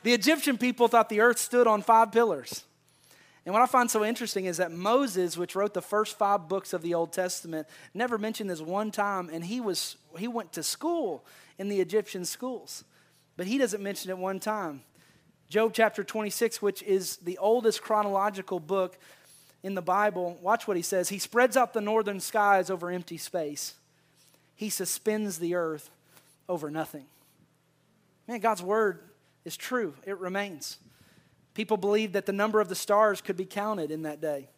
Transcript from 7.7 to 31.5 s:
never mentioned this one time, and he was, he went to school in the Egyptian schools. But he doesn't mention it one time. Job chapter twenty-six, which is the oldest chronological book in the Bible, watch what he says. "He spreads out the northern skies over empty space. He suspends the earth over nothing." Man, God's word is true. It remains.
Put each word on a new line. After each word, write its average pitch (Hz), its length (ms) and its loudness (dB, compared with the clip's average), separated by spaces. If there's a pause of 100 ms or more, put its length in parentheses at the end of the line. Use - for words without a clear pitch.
never 233 240 -2
mentioned 214 320 -4
this 160 120 -4
one 196 300 -2
time, 196 420 -2
and 170 100 -6
he 220 160 -6
was, 202 380 -4 (200)
he 208 100 -6
went 233 260 -6
to 160 100 -8
school 277 600 -2 (320)
in 196 120 -4
the 202 100 0
Egyptian 185 460 -2
schools. - 580 -10 (540)
But 180 100 -6
he 247 100 0
doesn't 208 240 0
mention 196 300 -6
it 185 60 -4
one 185 220 -4
time. 180 440 -6 (680)
Job 214 240 2
chapter 214 300 2
twenty-six, 214 580 -2
which 202 220 -2
is 190 340 0
the 175 200 -8
oldest 220 440 2
chronological 196 800 0
book 185 380 -2 (680)
in 196 100 -6
the 185 80 -4
Bible, 180 600 0
watch 220 260 0
what 196 80 0
he 175 80 -2
says. 180 260 0
"He 196 100 -6
spreads 240 360 2
out 254 180 4
the 220 80 -2
northern 208 380 0
skies 202 500 4
over 175 220 -4
empty 175 260 -8
space. - 580 -6 (800)
He 214 140 -6
suspends 202 680 -2
the 175 160 -2
earth 160 340 -4 (600)
over 156 200 -4
nothing." 151 360 -8 (1200)
Man, 226 120 -6
God's 202 240 0
word 202 360 0 (460)
is 165 100 -10
true. 220 380 -4 (100)
It 196 140 -8
remains. 190 640 -6 (720)